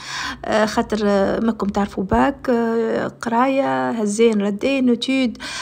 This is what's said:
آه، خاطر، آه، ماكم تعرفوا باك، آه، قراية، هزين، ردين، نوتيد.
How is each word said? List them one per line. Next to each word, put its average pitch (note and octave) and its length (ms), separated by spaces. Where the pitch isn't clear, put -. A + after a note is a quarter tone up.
آه، G#3+ 200
خاطر، A3 380
آه، G3 360
ماكم A3 280
تعرفوا G3+ 360
باك، B3 460
آه، A3+ 580
قراية، C4 800
هزين، A3 520
ردين، B3+ 440
نوتيد. B3 520